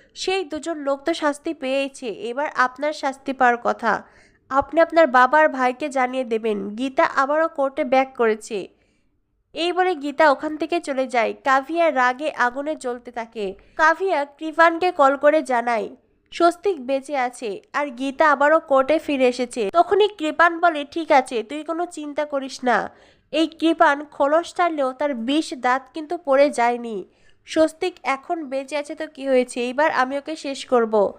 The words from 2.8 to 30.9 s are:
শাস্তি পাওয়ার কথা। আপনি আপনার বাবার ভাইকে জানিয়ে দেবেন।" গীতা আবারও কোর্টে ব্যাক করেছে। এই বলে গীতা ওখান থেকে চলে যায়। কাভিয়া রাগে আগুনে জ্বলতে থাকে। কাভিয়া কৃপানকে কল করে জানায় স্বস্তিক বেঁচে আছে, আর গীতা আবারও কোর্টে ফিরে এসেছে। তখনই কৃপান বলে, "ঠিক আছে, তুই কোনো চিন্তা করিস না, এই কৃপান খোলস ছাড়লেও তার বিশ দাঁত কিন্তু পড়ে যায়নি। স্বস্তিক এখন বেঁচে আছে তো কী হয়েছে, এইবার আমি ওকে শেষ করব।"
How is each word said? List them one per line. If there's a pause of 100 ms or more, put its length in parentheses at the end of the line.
শাস্তি
পাওয়ার
কথা। (460)
আপনি
আপনার
বাবার
ভাইকে
জানিয়ে
দেবেন।"
গীতা
আবারও
কোর্টে
ব্যাক
করেছে। (840)
এই
বলে
গীতা
ওখান
থেকে
চলে
যায়। (100)
কাভিয়া
রাগে
আগুনে
জ্বলতে
থাকে। (200)
কাভিয়া
কৃপানকে
কল
করে
জানায় (440)
স্বস্তিক
বেঁচে
আছে, (120)
আর
গীতা
আবারও
কোর্টে
ফিরে
এসেছে।
তখনই
কৃপান
বলে,
"ঠিক
আছে,
তুই
কোনো
চিন্তা
করিস
না, (400)
এই
কৃপান
খোলস
ছাড়লেও
তার
বিশ
দাঁত (120)
কিন্তু
পড়ে
যায়নি। (400)
স্বস্তিক
এখন
বেঁচে
আছে
তো
কী
হয়েছে,
এইবার
আমি
ওকে
শেষ
করব।"